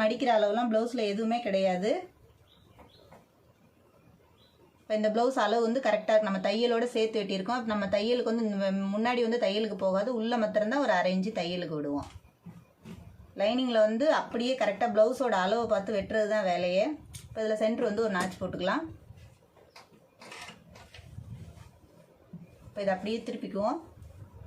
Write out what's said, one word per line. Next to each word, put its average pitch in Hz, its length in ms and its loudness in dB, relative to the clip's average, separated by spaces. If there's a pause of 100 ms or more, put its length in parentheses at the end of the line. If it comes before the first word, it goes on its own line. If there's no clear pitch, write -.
மடிக்கிற 240 340 2
அளவுலாம் 214 360 4
பிளவுஸ்ல 240 300 0 (100)
எதுவுமே 226 340 0
கிடையாது. 190 440 2 (3000)
இப்ப 214 180 -2
இந்த 214 160 4
பிளவுஸ் 254 300 4
அளவு 226 200 4
வந்து 240 200 2
கரெக்டா 208 280 2
இருக்கு. 214 160 4
நம்ம 190 160 -2
தையலோட 233 480 2
சேர்த்து 220 280 0
வெட்டியிருக்கோம். 196 500 -2
நம்ம 202 240 -2
தையலுக்கு 226 360 0
வந்து 226 180 0
இந்த 196 200 0 (240)
முன்னாடி 240 320 0
வந்து 233 200 0
தையலுக்கு 202 360 0
போகாது, 190 380 0
உள்ள 233 240 0
மாத்திரம்தான் 214 420 0
ஒரு 214 140 2
அரை 180 160 2
இன்ச்சு 190 240 0
தையலுக்கு 170 400 -4
விடுவோம். 143 280 -4 (1300)
லைனிங்ல 240 460 2
வந்து 226 200 2 (120)
அப்படியே 247 420 -2
கரெக்டா 208 340 0
பிளவுஸோட 226 500 4
அளவை 220 280 0
பார்த்து 196 240 -2
வெட்டுறது 208 380 -2
தான் 202 160 0
வேலையே. 180 340 2 (400)
இப்ப - 160 -8
இதுல 214 220 0
சென்டர் 226 260 0
வந்து 214 160 0
ஒரு 196 140 0
நாட்ச் 185 240 -4
போட்டுக்கலாம். 190 420 -2 (3750)
இப்ப - 160 -12
இதை 190 100 2
அப்படியே 214 320 -4
திருப்பிக்குவோம். 208 540 -4 (640)